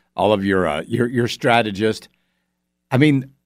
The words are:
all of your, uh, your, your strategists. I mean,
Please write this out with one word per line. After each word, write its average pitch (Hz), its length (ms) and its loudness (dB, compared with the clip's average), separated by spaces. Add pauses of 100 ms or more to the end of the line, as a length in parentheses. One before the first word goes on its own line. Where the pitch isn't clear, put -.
(160)
all 98 160 2
of 98 120 0
your, 95 220 0
uh, 78 200 -4
your, 120 220 -2
your 120 180 -2
strategists. 110 800 -2 (840)
I 131 80 2
mean, 139 340 2 (140)